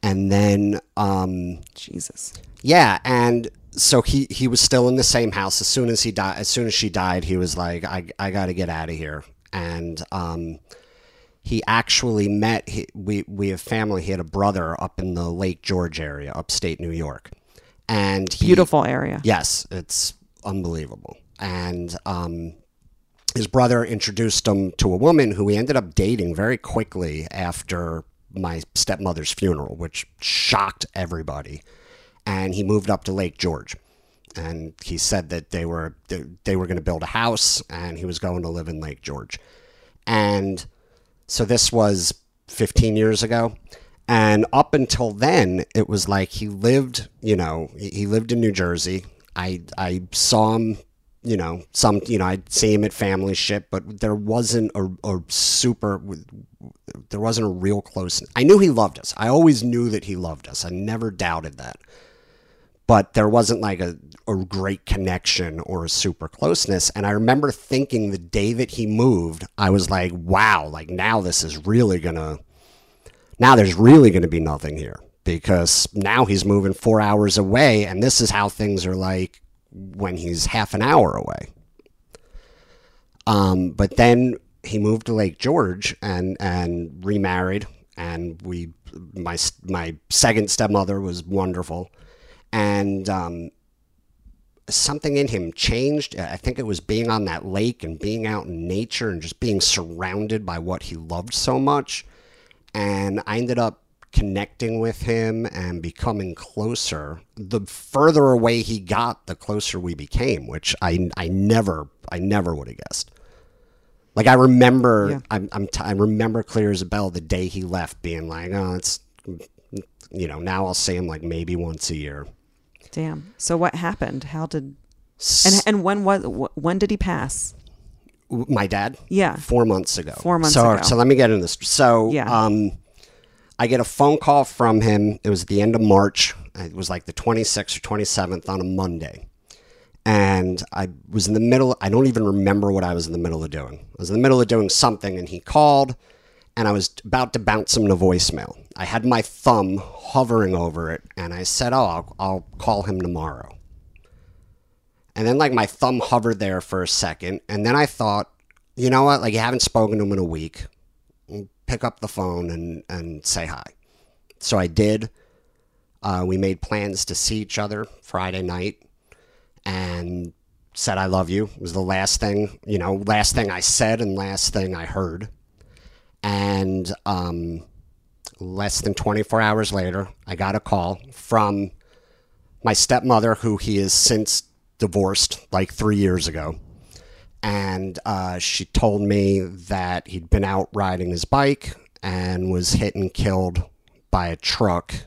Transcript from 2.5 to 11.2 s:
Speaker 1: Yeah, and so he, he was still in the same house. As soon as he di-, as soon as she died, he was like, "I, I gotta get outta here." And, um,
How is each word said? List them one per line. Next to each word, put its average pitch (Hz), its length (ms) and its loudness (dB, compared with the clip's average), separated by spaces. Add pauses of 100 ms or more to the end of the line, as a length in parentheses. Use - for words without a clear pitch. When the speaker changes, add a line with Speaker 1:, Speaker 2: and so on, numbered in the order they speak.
Speaker 1:
Yeah, 131 420 6
and 120 440 2 (240)
so - 280 4
he, 139 300 0
he 127 180 -2
was 120 120 2
still 123 280 4
in 127 80 2
the 131 60 2
same 117 300 2
house. 95 280 -2
As 101 60 -4
soon 120 240 0
as 113 120 0
he 113 100 -2
di-, 95 220 -2
as 104 140 -6
soon 120 180 -2
as 107 60 -4
she 110 160 -2
died, 92 360 -2
he 92 120 -2
was 87 220 -2
like, 87 260 -4
"I, 90 220 -8 (120)
I 98 120 -4
gotta 92 240 -4
get 87 160 -4
outta 80 220 -6
here." 76 300 -10 (300)
And, 85 500 -8 (100)
um, 82 480 -8 (840)